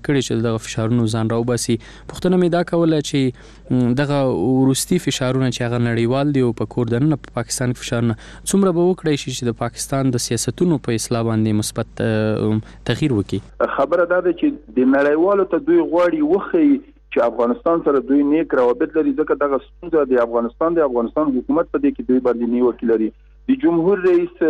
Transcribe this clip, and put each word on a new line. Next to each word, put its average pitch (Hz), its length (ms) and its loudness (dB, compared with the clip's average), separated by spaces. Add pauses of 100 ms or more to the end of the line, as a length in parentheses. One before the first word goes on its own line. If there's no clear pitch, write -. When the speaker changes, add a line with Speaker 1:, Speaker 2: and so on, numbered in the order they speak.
Speaker 1:
کړې 143 200 0
چې 113 200 -2
دغه 113 220 -2
فشارونو 113 480 -2
ځان 113 180 -2
راوباسي. 120 420 -2 (360)
پوښتنه 180 280 0
مې 175 160 4
دا 180 60 2 (100)
کوله 160 380 2
چې، 143 100 0 (500)
م، 123 300 2
دغه 143 300 0
وروستي 131 720 0
فشارونه 131 460 -2
چې - 180 -4
هغه 120 100 -2 (100)
نړیوال 127 500 0
دي 123 100 2
او 113 160 -2
په - 120 -8
کور 117 200 0
دننه 147 320 0
په - 100 -10
پاکستان 123 380 -4
کې - 80 -16
فشارونه، 117 340 -2 (300)
څومره 196 220 2 (100)
به 175 100 2
وکړی 156 260 -2 (100)
شي 127 100 -6
چې 117 160 -2
د - 100 -8
پاکستان 135 540 -2
د - 140 -4
سیاستونو 139 580 -2
په 113 140 0
اصلاح 117 280 -2
باندې 110 320 2
مثبت، - 460 -6
آه، 107 520 0 (320)
تغییر 139 280 -2
وکړي؟ - 580 -4
Speaker 2:
خبره 170 380 2
دا 185 40 0
ده 175 120 0
چې - 440 -4
د 127 220 4
نړیوالو 180 560 2
ته 143 160 -2
دوی 170 100 6
غواړي 165 400 2 (140)
وښیي 156 500 2 (320)
چې 120 80 4
افغانستان 120 600 0
سره 139 240 2
دوی 143 220 4
نیک 160 300 0
روابط 160 360 2
لري، 143 240 2
ځکه 151 220 0
دغه 139 240 0
ستونزه 160 440 -2
د 127 140 4
افغانستان، 117 500 -2
د 160 140 2
افغانستان 123 480 -2
حکومت 147 380 -2
په - 40 0
دې 139 180 0
کې 127 120 -8
دوی 127 180 2
باندې 117 280 0
نیوکې 120 360 0
لري. 110 180 2 (400)
د 262 140 0
جمهور 180 460 2
رئیس 175 260 2 (160)